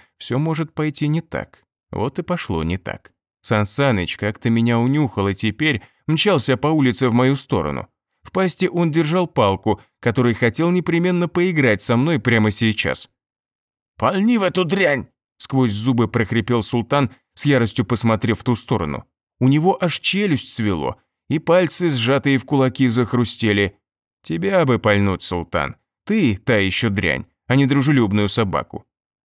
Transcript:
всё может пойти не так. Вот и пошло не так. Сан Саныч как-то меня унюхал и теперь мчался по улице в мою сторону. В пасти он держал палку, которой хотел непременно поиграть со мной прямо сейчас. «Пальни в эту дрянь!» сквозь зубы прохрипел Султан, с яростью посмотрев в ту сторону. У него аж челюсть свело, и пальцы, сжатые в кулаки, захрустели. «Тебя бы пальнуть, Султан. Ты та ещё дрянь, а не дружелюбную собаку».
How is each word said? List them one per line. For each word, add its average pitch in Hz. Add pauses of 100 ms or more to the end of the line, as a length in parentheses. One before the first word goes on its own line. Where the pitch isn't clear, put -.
(180)
всё -
может 156
пойти 151
не 160
так. - (280)
Вот 123
и 165
пошло 104
не 85
так. - (280)
Сан 107
Саныч 113
как-то 107
меня 117
унюхал 123
и 98
теперь 113 (260)
мчался 151
по 147
улице 131
в 113
мою 127
сторону. 73 (340)
В -
пасти 185
он 170
держал 165
палку, 101 (220)
которой 120
хотел 160
непременно 175
поиграть 156
со 117
мной 147
прямо 110
сейчас. - (880)
«Пальни 202
в 208
эту 180
дрянь!» 151 (300)
сквозь 131
зубы 113
прохрипел 113
Султан, 127 (240)
с -
яростью 120
посмотрев 113
в -
ту 120
сторону. 82 (340)
У 123
него 156
аж 175
челюсть 190
свело, 92 (320)
и 151
пальцы, 175
сжатые 135
в -
кулаки, 135
захрустели. 113 (460)
«Тебя 170
бы 120
пальнуть, 101
Султан. 82 (300)
Ты 156
та 117
ещё 98
дрянь, 92 (220)
а 123
не 139
дружелюбную 127
собаку». 95 (400)